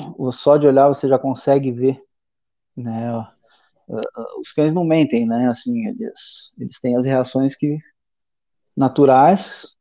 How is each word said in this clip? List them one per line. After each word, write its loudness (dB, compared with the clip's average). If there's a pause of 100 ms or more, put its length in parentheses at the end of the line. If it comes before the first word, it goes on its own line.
(160)
o, -6
só 4
de 2
olhar 6
você -2
já 4
consegue 0
ver, -2 (760)
né? -8 (1300)
Os -18
cães 0
não -2
mentem, 0
né? -2
Assim, -4
eles, -14
eles -14
têm -2
as -2
reações -2
que, -4 (1000)
naturais, 2 (140)